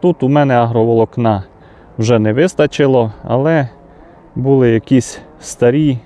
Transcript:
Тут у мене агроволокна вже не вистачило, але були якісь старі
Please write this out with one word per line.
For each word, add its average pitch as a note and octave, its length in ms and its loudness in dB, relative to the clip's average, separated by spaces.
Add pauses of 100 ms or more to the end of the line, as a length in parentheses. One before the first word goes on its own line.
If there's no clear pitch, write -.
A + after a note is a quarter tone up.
Тут F3+ 220 -2
у C3 60 0
мене C#3+ 260 2
агроволокна A#2 880 0 (540)
вже A2+ 200 0
не G#2+ 140 0
вистачило, C3+ 800 0 (120)
але C#3 440 -2 (680)
були B2+ 360 2
якісь A#2 500 -2 (200)
старі C3 640 -2